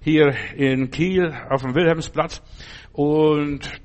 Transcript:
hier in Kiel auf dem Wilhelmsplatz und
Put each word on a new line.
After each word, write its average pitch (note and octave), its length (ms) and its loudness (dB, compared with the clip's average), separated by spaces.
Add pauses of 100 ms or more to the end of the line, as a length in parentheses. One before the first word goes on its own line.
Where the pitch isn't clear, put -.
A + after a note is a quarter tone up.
hier D#3 340 4 (220)
in C3 340 0
Kiel F3+ 420 0 (180)
auf C3+ 120 0
dem B2+ 120 -4
Wilhelmsplatz D#3+ 680 0 (500)
und D3 920 0